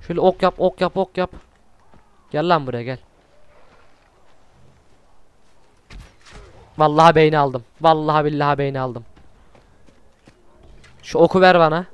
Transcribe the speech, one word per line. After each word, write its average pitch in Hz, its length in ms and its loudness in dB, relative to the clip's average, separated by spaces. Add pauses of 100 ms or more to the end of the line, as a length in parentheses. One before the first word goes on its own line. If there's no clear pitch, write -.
(100)
Şöyle 170 100 -4
ok 180 220 0
yap, 185 160 0
ok 180 220 -4
yap, 180 160 -4
ok 190 220 -6
yap. 180 120 -6 (1000)
Gel 151 180 -4
lan 156 180 0
buraya, 120 160 -8
gel. 123 160 -10 (3750)
Vallahi 156 360 4
beyni 156 240 2
aldım. 131 260 -4 (160)
Vallahi 156 440 0
billahi 147 340 -2
beyni 139 220 -4
aldım. 120 240 -8 (2000)
Şu - 160 -6
oku 170 220 4
ver 185 180 6
bana. 165 360 0